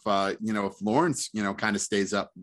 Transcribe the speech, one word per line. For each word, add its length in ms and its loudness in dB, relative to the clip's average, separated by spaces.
uh, 340 2
you 140 -4
know, 140 0
if 120 -6
Lawrence, 540 2
you 80 -4
know, 140 0
kinda 240 0
stays 340 0
up, 180 0